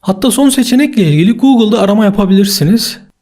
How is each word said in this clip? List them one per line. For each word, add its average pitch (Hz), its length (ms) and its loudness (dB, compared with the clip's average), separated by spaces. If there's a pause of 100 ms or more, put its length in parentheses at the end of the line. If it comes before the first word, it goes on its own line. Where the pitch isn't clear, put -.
Hatta 202 300 -2
son 269 180 2
seçenekle 247 640 0
ilgili 175 180 2
Google'da 233 500 0
arama 208 240 0
yapabilirsiniz. 196 920 0 (220)